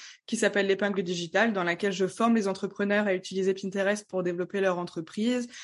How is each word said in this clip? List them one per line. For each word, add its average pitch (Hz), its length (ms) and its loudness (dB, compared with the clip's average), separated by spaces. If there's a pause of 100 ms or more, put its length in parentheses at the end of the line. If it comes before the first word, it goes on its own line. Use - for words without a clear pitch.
(260)
qui 226 100 -2
s'appelle 202 320 2
l'épingle 196 340 2
digitale, 180 500 0
dans 190 120 0
laquelle 175 280 0
je 190 140 0
forme 226 300 2
les 208 100 2
entrepreneurs 202 640 0
à 190 60 2
utiliser 185 380 0
Pinterest 196 560 -2
pour 185 140 -2
développer 180 380 -2
leur 185 180 2
entreprise, 214 720 -4 (140)